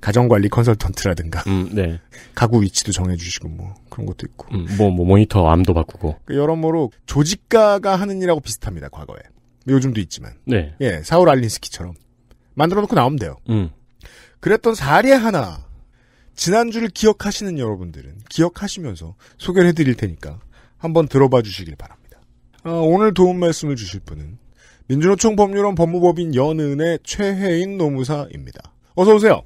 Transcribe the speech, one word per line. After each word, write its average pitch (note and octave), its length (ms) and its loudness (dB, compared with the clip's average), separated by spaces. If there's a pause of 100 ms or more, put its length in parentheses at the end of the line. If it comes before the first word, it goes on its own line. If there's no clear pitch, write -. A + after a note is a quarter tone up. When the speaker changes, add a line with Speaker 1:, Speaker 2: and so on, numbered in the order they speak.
Speaker 1:
가정관리 G#2+ 480 2
컨설턴트라든가. F#2 960 -2
Speaker 2:
음, F#2+ 260 -2
네. E2+ 260 -2 (340)
Speaker 1:
가구 A#2 300 2
위치도 - 280 -4
정해주시고 F2 580 -6
뭐, F2+ 260 -14 (140)
그런 G#2 180 -10
것도 - 200 -10
있고. - 280 -20
Speaker 2:
음, F2 100 -6 (120)
뭐, G#2 120 4
뭐, F2+ 160 0
모니터 G2 420 6
암도 F2 280 4
바꾸고. D#2+ 400 -4 (100)
Speaker 1:
그 B2+ 100 -6
여러모로 D#3+ 560 -2 (140)
조직가가 G3+ 920 2
하는 G3 240 -6
일하고 F3 180 0
비슷합니다, D#2+ 500 -12
과거에. - 300 -18 (480)
요즘도 B2+ 340 0
있지만. A#1+ 320 -12 (120)
Speaker 2:
네. E2+ 360 -2
Speaker 1:
예, F#2 220 -2
사울 E3+ 260 4
알린스키처럼. A2 640 -2 (600)
만들어 F3 260 0
놓고 G#3 140 -2
나오면 C#3 240 2
돼요. D#2+ 160 -8 (140)
Speaker 2:
음. G2+ 200 -2 (720)
Speaker 1:
그랬던 A3+ 340 0
사례 F3+ 380 2
하나, F3+ 540 0 (720)
지난주를 A3+ 540 0
기억하시는 G3+ 680 -2
여러분들은 F2 560 -10 (140)
기억하시면서 D#3+ 840 -4 (220)
소개를 F3+ 320 4
해드릴 D3+ 260 2
테니까 E2+ 440 -10 (380)
한번 E3 300 0
들어봐 C3 360 4
주시길 F#2 320 -12
바랍니다. - 420 -20 (460)
어, E3+ 200 -4
오늘 F#3+ 300 4
도움 F3+ 260 2
말씀을 D#3+ 360 -2
주실 G2 260 -10
분은 D#2 360 -16 (500)
민주노총 F#3 480 2
법률원 G3+ 400 2
법무법인 E3+ 600 2
연은의 D3+ 680 -2
최혜인 G3 720 -4
노무사입니다. C#3 840 -6 (360)
어서 G3+ 200 8
오세요. G3+ 300 4